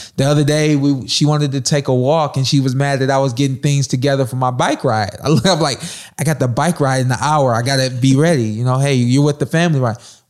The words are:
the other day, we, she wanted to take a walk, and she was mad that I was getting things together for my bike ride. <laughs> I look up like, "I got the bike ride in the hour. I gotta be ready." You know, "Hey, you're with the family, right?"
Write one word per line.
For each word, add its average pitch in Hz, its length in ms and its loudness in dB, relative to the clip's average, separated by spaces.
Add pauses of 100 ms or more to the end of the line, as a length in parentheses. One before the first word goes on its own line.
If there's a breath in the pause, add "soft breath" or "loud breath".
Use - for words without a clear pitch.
(160 loud breath)
the 135 80 0
other 147 180 2
day, 151 320 2
we, 139 320 0
she - 200 0
wanted 147 260 0
to 139 80 -4
take 143 280 0
a 131 60 2
walk, 143 420 0
and 135 100 -2
she 143 140 2
was 131 140 0
mad 139 260 0
that 131 100 0
I 135 80 2
was 135 160 0
getting 135 240 -2
things 139 280 0
together 135 400 0
for 123 100 -8
my 127 140 0
bike 170 340 -2
ride. 110 340 -2
<laughs> - 40 -16
I - 60 -4
look 147 180 2
up 180 140 2
like, 143 180 -2 (400 loud breath)
"I 139 60 -4
got 147 160 -2
the 127 80 0
bike 143 320 0
ride 131 220 0
in 127 60 0
the 123 120 -2
hour. 139 340 2
I 113 80 -2
gotta 131 280 -2
be 131 260 2
ready." 151 280 2
You 110 200 -4
know, 127 140 0
"Hey, 139 160 0
you're 127 300 2
with 147 140 0
the 143 80 -2
family, 165 340 0
right?" 113 160 -2 (320 loud breath)